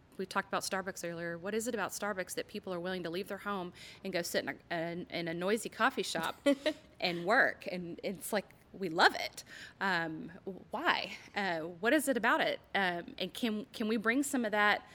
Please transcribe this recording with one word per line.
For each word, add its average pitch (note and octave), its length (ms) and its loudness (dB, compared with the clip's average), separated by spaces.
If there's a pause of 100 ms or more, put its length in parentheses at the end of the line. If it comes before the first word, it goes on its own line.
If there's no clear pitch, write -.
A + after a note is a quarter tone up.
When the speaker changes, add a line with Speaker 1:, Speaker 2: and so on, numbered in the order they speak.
(180)
Speaker 1:
we F#3+ 80 -4
talked - 220 -2
about F#3 140 -2
Starbucks F#3+ 420 -4
earlier. E3+ 340 -6
What F#3 160 -4
is A3 140 0
it B3+ 60 -2
about G3 180 -2
Starbucks G3 440 -4
that - 120 -4
people G3+ 260 -8
are F3 60 -4
willing F3+ 240 -4
to E3 60 -4
leave F#3 180 -4
their G3 120 -8
home F#3 340 -4 (320)
and F#3+ 80 -4
go F3 80 0
sit - 240 -2
in C3+ 100 -6 (160)
a, F3 40 -2 (160)
in, E3+ 180 -6
in E3+ 180 -4
a E3 60 -2
noisy F#3+ 340 0
coffee A3 360 0
shop - 360 -2 (300)
Speaker 2:
<laughs> - 320 -6
Speaker 1:
and F3 240 -2
work? G3 440 4
And F3 320 -6
it's F3+ 300 -6
like, G3+ 140 0 (320)
we F3+ 120 -4
love F3 260 6
it. - 280 -6 (360)
Um, E3 500 0 (420)
why? C4 400 0 (240)
Uh, F#3 240 0 (200)
what A3+ 140 4
is D4+ 160 4
it C4 80 4
about A#3+ 240 4
it? D3+ 180 0 (140)
Um, F3+ 300 2 (140)
and F#3 160 -4
can, G#3+ 400 0
can G#3+ 140 -2
we A3 80 4
bring A#3 260 2
some C4 220 0
of G#3+ 80 -2
that? G#3 440 4